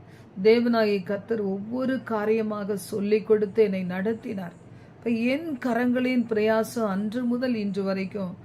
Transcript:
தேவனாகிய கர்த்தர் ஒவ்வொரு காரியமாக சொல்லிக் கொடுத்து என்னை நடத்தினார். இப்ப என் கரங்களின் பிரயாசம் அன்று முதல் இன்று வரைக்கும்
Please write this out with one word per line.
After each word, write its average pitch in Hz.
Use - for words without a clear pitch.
தேவனாகிய 226
கர்த்தர் 208
ஒவ்வொரு 220
காரியமாக 214
சொல்லிக் 208
கொடுத்து 214
என்னை 190
நடத்தினார். 190
இப்ப -
என் 254
கரங்களின் 247
பிரயாசம் 220
அன்று 208
முதல் 247
இன்று 202
வரைக்கும் 190